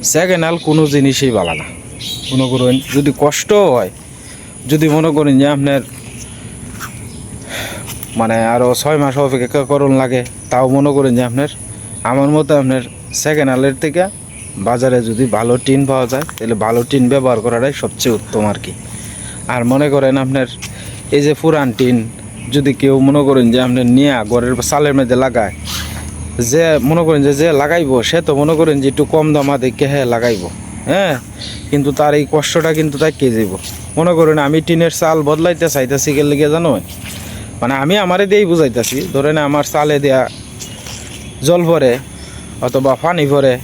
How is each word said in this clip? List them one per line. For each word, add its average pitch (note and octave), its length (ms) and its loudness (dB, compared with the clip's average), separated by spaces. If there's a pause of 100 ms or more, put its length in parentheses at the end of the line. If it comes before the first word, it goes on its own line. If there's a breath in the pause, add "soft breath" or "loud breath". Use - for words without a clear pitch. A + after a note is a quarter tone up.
(140)
সেকেন্ড F3 300 2
হ্যান্ড E3 240 -2
কোনো D#3 140 4 (120)
জিনিসই C3+ 460 2
ভালো E2+ 200 0
না। - 60 -10 (640)
মনে C3 200 0
করেন B2+ 240 2 (200)
যদি C#3+ 160 2 (120)
কষ্ট - 260 0 (240)
হয়, G2 180 0 (800 loud breath)
যদি D#3 140 2 (120)
মনে D#3+ 200 2
করেন D3 240 4
যে C#3+ 140 4
আপনার, C#3 260 0 (2500 loud breath)
মানে, A2+ 160 0 (180)
আরও B2 140 2 (140)
ছয় D3+ 220 0
মাস C3+ 140 0
অপেক্ষা C3+ 540 0
করুন C#3 200 2 (100)
লাগে, B2+ 200 0 (300)
তাও B2+ 140 2 (120)
মনে C#3+ 180 4
করেন C3+ 220 2
যে B2+ 120 2
আপনার, C3+ 200 -2 (600 loud breath)
আমার C#3 260 2
মতে D3+ 260 2
আপনার C3 200 0 (420)
সেকেন্ড D3 280 2
হ্যান্ডের C3 320 2
থেকে E3 200 0 (640)
বাজারে B2 300 2 (120)
যদি A2+ 160 0 (120)
ভালো A#2 160 2 (120)
টিন C3+ 240 4
পাওয়া C3 220 2
যায়, C3+ 140 -2 (100)
তাহলে D#3+ 200 -4 (100)
ভালো A#2 240 2
টিন C3+ 140 2 (100)
ব্যবহার B2+ 320 2
করাটাই A#2+ 360 0
সবচেয়ে A#2+ 380 -2
উত্তম G#2+ 320 -4
আর F#2+ 120 -4
কি। - 100 -10 (800 loud breath)
আর B2 80 0 (100)
মনে C#3 220 2
করেন C3+ 220 2 (100)
আপনার C3 220 -2 (680 loud breath)
এই C#3+ 100 4
যে D3+ 160 4
পুরান D3+ 280 2 (100)
টিন B2 180 4 (580)
যদি C#3+ 160 2 (100)
কেউ C3+ 140 4 (120)
মনে C#3+ 200 4
করেন C3 260 4
যে B2 140 4
আপনার B2 200 2 (100)
নিয়ে C#3+ 140 4 (200)
ঘরের A#2+ 220 2 (160)
চালের D3 280 2
মধ্যে B2+ 280 2
লাগায়, A#2 280 0 (960 loud breath)
যে D#3+ 120 4 (260)
মনে E3+ 180 2
করেন D3+ 200 4
যে, C#3+ 140 4
যে E3 60 4 (140)
লাগাইবো, D3 340 2 (140)
সে E3 180 2
তো D#3+ 40 0 (100)
মনে D#3 180 2
করেন D#3 240 4
যে C#3 80 2
একটু C#3+ 120 0 (100)
কম D#3 120 4 (100)
দামা C#3+ 280 2
দেখে, C3 280 0
হ্যাঁ, C#3+ 220 0
লাগাইবো, A2+ 340 0 (420)
হ্যাঁ, F3 260 2 (540 loud breath)
কিন্তু C#3+ 200 0 (100)
তার D3 200 4
এই C#3+ 140 0
কষ্টটা D#3 460 0
কিন্তু D#3 220 0
তাই D#3 180 2
কে C3+ 160 2
যাইব। G#2 180 0 (440)
মনে E3+ 200 2
করেন D#3 200 4 (100)
আমি D#3 200 2
টিনের E3 320 2
চাল D#3+ 180 2 (120)
বদলাইতে D#3+ 460 0
চাইতেছি C3+ 400 0
কে D3 160 2
লিগে C#3+ 220 2
জানো, E3 180 2 (880 loud breath)
মানে, B2 120 0 (100)
আমি E3 120 2 (100)
আমারে F#3 260 2
দিয়েই G#3 200 4
বুঝাইতেছি, B2+ 460 2 (180)
ধরেন D3 220 2 (100)
আমার D3 260 0
চালে D3+ 320 2
দেয়া C3 160 4 (1300)
জল F3 220 4
ভরে C#3+ 220 4 (760 loud breath)
অথবা C3 240 2 (120)
পানি D#3+ 300 0
ভরে C3+ 200 4 (100)